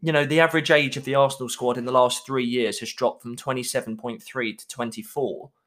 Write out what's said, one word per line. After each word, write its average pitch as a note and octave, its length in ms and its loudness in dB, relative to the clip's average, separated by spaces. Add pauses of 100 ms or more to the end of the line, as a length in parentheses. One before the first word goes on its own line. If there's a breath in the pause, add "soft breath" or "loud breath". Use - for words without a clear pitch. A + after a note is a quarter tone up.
you D#3+ 100 0
know, D3 140 4
the D#3 160 4
average D#3+ 280 4
age D3 280 4
of C#3 80 -10
the C3+ 100 -2
Arsenal C3+ 320 2
squad B2 300 -2
in A#2+ 80 -6
the B2+ 80 -4
last B2 320 4
three C3 180 -2
years A#2+ 360 0
has A2+ 120 -10
dropped - 300 -2
from A#2+ 160 -12
twenty-seven B2 600 -4
point A2+ 240 -10
three A2+ 340 -6
to - 120 -20
twenty-four. A#2 840 -8 (180)